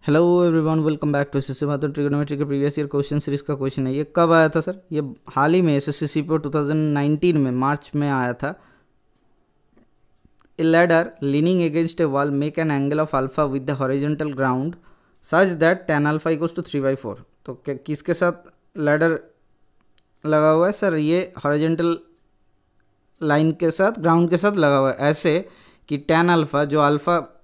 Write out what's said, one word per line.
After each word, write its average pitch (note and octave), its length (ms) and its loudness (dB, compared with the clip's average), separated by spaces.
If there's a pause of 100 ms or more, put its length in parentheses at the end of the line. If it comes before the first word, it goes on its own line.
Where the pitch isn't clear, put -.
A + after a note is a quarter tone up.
Hello F3 380 4
everyone, D#3+ 420 2
welcome D3+ 280 -2
back C#3+ 200 -2
to - 60 -2
एसएससी C3+ 280 -6
Mathur C#3+ 300 -2
Trigonometry C#3+ 420 -2
के D3 80 -2
प्रीवियस C#3+ 340 -2
ईयर D3 120 -4
क्वेश्चन C#3+ 280 -2
सीरीज C#3 280 -4
का D3+ 80 -4
क्वेश्चन C3+ 320 -4
है। C3 60 -4
ये D3 120 -4 (100)
कब E3+ 180 4
आया D#3+ 160 6
था D#3 120 -2
सर? F#3 180 -8 (120)
ये D3+ 100 -4 (280)
हाल D3 240 2
ही F#3 80 4
में D#3+ 140 2
एसएससी D3 320 -4
सीपीओ D#3 300 -2
टू D3+ 120 -4
थाउजेंड D3+ 440 0
नाइनटीन D3+ 440 2
में, C3+ 140 2
मार्च C3+ 440 -2
में D3 140 -2
आया B2+ 240 -2
था। C#3+ 200 -6 (2000)
A D#3+ 40 0
ladder E3 400 4 (200)
leaning D#3 420 2
against E3 360 -2
a D#3+ 120 2
wall C#3+ 220 0
make D3 220 -2
an D#3+ 180 -2
angle C#3+ 280 0
of D3+ 100 -6
alpha C3+ 340 -2
with C3+ 200 -6
the D3 140 -2
horizontal D3 580 -2
ground C3 380 -2 (460)
such F3+ 300 2 (100)
that F3 240 2
tan D3 240 0
alpha D#3 260 -2
equals E3 180 -4
to F3 140 -8
three C#3+ 160 -4
by C3+ 80 0 (100)
four। G#2 120 -10 (300)
तो C3 100 -12
क्या, C#3 200 -10
किसके D#3 380 -6
साथ E3+ 360 -2 (280)
लैडर D#3 420 2 (1040)
लगा D#3 260 4
हुआ D#3+ 160 4
है G3+ 60 0
सर? G3 240 -2
ये D#3 260 0 (220)
हॉरिजॉन्टल D#3+ 540 0 (1200)
लाइन D#3 380 2
के E3 120 2
साथ, G#3+ 280 0
ग्राउंड E3+ 300 4
के F3 80 0
साथ G3+ 200 0
लगा C#3+ 200 4
हुआ C3+ 140 2
है, - 60 -6 (120)
ऐसे D#3+ 360 0 (440)
कि D3 80 -4
टैन D#3+ 320 2
अल्फा, D3 360 2
जो D3 160 2
अल्फा D3 380 2 (240)